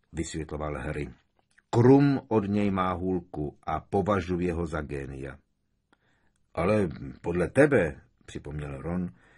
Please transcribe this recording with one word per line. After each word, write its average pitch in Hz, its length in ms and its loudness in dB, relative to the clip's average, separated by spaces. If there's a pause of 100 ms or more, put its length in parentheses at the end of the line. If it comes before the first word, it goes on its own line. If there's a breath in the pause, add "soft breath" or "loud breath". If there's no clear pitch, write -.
(140)
vysvětloval 76 640 -6
Harry. 71 320 -6 (600)
„Krum 135 580 6
od 107 200 2
něj 104 240 2
má 92 200 0
hůlku 85 720 -4
a 80 160 -4
považuje 87 760 0
ho 85 140 -4
za 78 140 -6
génia.“ 67 560 -10 (1160)
„Ale 98 360 2 (320)
podle 87 280 0
tebe,“ 127 520 4 (240)
připomněl 71 560 -10
Ron, 87 280 -4 (280 soft breath)